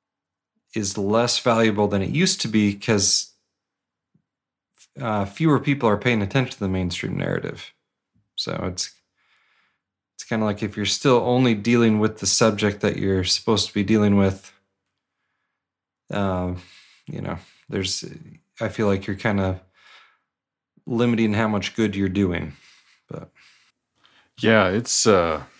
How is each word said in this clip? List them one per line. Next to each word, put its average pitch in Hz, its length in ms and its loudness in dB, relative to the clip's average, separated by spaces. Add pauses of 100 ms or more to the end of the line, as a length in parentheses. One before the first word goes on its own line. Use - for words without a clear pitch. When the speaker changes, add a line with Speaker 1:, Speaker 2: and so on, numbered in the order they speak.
(760)
Speaker 1:
is 101 220 -4
less 107 420 0
valuable 113 500 2
than 98 140 0
it - 80 -4
used 175 300 0
to - 80 -4
be, 104 260 2
'cause - 580 0 (1700)
uh, 107 240 -2
fewer 151 340 2
people 139 300 0
are 104 80 4
paying 113 260 0
attention 120 300 0
to - 80 -16
the 101 80 -2
mainstream 90 480 -4
narrative. - 560 -6 (640)
So - 160 -6 (120)
it's, 92 280 -8 (1200)
it's - 80 -16
kinda 110 200 -4
like 104 180 -4
if 101 140 -6
you're 104 100 -4
still 123 380 2
only 123 300 2
dealing 113 440 2
with 107 200 0
the 98 80 -6
subject 104 540 2
that - 160 0
you're 95 280 0
supposed - 440 0
to - 60 -16
be 104 100 0
dealing 104 320 4
with, 95 360 0 (1600)
um, 92 520 -2 (440)
you - 140 -10
know, 85 180 -8 (300)
there's, - 360 -4 (560)
I 113 80 -2
feel 107 180 -2
like 98 200 0
you're 98 100 -4
kinda 98 440 0 (1300)
limiting 117 480 2
how 110 140 0
much 101 260 -4
good 104 220 0
you're 98 120 0
doing, 87 440 -2 (560)
but. - 220 -14 (1120)
Speaker 2:
Yeah, 110 280 4
it's, 113 380 0
uh, 82 380 2 (160)